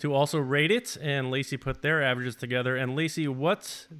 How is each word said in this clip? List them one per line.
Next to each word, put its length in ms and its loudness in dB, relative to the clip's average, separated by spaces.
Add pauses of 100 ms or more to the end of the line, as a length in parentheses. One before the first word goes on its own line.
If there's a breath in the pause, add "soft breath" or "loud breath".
to 120 0
also 260 4
rate 320 2
it. 300 0
And 300 -2
Lacey 260 -2
put 240 -6
their 220 2
averages 340 0
together. 400 0
And 180 -2
Lacey, 320 0
what 600 -2 (140)